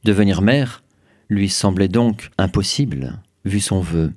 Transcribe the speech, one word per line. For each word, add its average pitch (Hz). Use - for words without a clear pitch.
Devenir 98
mère 127
lui 98
semblait 95
donc 113
impossible, 98
vu 101
son 98
vœu. 82